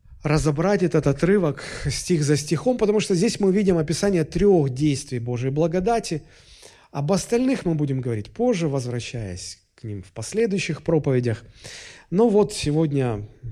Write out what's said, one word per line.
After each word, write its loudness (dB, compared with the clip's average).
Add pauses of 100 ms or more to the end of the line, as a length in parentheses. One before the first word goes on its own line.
(240)
разобрать 2
этот 2
отрывок, 2 (240)
стих 0
за 2
стихом, 0
потому 2
что -2
здесь 0
мы 4
видим 4
описание 0
трёх 4
действий -2
Божьей -4
благодати. -2 (680)
Об -4
остальных 0
мы 2
будем -2
говорить -6
позже, 0
возвращаясь -6 (160)
к -20
ним -10
в -20
последующих -2
проповедях. 0 (640)
Но 4
вот 4
сегодня 0 (220)